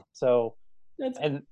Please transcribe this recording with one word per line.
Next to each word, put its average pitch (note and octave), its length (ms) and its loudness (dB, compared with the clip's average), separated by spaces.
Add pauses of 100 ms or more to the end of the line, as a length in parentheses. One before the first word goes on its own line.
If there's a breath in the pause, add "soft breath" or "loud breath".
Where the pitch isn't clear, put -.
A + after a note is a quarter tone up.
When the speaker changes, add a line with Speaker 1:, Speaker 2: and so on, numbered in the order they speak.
(140)
Speaker 1:
so, B2 420 2 (440)
Speaker 2:
That's C4 200 -6
Speaker 1:
and, C#3+ 220 -2 (100)